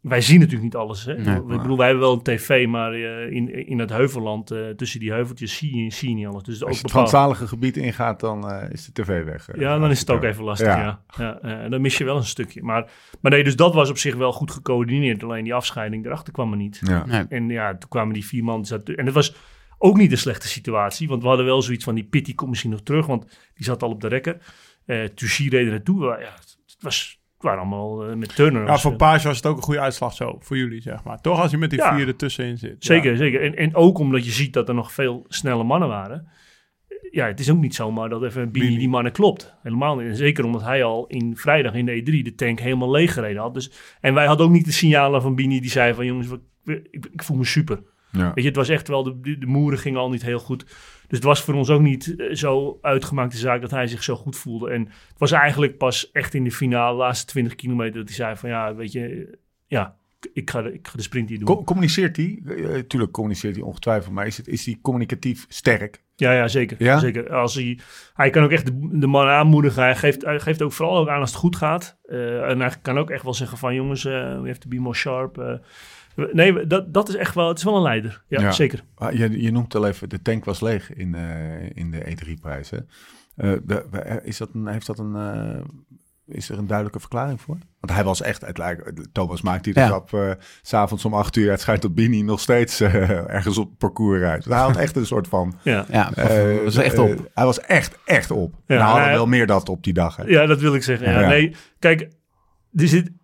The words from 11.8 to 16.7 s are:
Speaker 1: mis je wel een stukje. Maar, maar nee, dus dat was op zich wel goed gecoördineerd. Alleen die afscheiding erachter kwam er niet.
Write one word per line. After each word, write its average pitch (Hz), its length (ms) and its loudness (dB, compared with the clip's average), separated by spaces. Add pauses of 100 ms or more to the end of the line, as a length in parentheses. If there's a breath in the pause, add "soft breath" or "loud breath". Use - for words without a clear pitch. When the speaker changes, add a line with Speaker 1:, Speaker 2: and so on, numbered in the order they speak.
Speaker 1:
mis 135 180 2
je 151 60 -2
wel 135 120 0
een 131 80 0
stukje. - 380 -8
Maar, 117 280 -2 (300 loud breath)
maar 135 120 4
nee, 143 120 6
dus 139 120 2
dat 170 180 6
was 147 160 4
op 131 80 -6
zich 139 160 -2
wel 127 180 0
goed 143 180 -6
gecoördineerd. 123 720 0
Alleen 113 220 -6
die 117 100 -4
afscheiding 110 520 -4
erachter 151 260 -10
kwam 117 180 -2
er 104 80 -2
niet. 104 260 -6